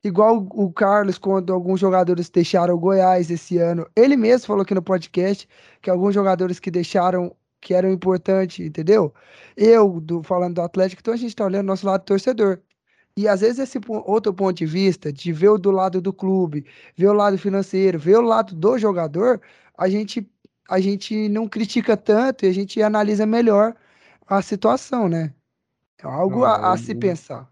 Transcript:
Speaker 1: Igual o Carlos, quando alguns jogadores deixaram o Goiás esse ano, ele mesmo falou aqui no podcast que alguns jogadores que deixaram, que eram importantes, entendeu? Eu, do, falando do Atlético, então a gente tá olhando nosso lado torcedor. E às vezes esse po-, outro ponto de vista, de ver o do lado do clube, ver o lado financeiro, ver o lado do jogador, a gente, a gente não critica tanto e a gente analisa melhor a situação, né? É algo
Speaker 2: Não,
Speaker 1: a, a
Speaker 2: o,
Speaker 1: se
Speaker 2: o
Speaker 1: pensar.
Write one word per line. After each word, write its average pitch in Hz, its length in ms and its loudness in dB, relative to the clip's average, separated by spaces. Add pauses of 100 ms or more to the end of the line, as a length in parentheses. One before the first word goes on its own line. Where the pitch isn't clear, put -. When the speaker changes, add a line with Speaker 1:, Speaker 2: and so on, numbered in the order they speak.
Speaker 1:
Igual 208 480 2
o 202 200 -2
Carlos, 196 460 0
quando 190 340 -2
alguns 185 280 -2
jogadores 180 500 0
deixaram 175 460 2
o 170 40 -4
Goiás 185 520 2
esse 170 260 -6
ano, 170 380 -2
ele 269 200 6
mesmo 233 320 2
falou 208 140 0
aqui 190 140 -2
no 185 60 0
podcast 185 680 -4 (340)
que - 80 -6
alguns 185 240 0
jogadores 185 460 0
que - 100 -10
deixaram, 180 640 -2 (240)
que - 140 -6
eram 180 180 2
importantes, 185 720 -2
entendeu? 160 480 0 (460)
Eu, 208 420 4
do, 165 220 -6
falando 180 340 -4
do 175 60 -2
Atlético, 185 400 -2
então 226 120 -4
a 240 40 -4
gente 233 180 -8
tá 226 80 -4
olhando 196 220 -2
nosso 196 220 -4
lado 190 160 0
torcedor. 202 560 0 (580)
E 208 100 -2
às 196 140 0
vezes 233 180 0
esse 262 200 -6
po-, 214 260 -8
outro 208 260 0
ponto 185 240 -2
de 170 100 -6
vista, 170 460 -2
de 143 220 -8
ver 165 160 2
o 214 80 4
do 196 140 0
lado 185 280 0
do 185 140 -4
clube, 185 520 -2 (300)
ver 180 120 2
o 208 60 4
lado 202 240 2
financeiro, 190 600 -2
ver 170 200 4
o 233 40 4
lado 226 320 0
do 190 240 0
jogador, 196 640 -2 (340)
a 185 140 -2
gente, 208 400 -4 (400)
a 190 100 0
gente 202 500 -2
não 220 180 -2
critica 220 500 -2
tanto 240 480 0
e 190 40 6
a 185 40 2
gente 196 300 -4
analisa 214 420 0
melhor 220 480 2 (540)
a 196 120 0
situação, 220 680 -2
né? 165 240 -4 (720)
É - 20 -20
algo 190 360 -2
Speaker 2:
Não, 254 40 4
Speaker 1:
a, 220 220 2
a 185 60 2
Speaker 2:
o, 185 40 0
Speaker 1:
se 117 140 -10
Speaker 2:
o 117 80 -6
Speaker 1:
pensar. 156 520 -6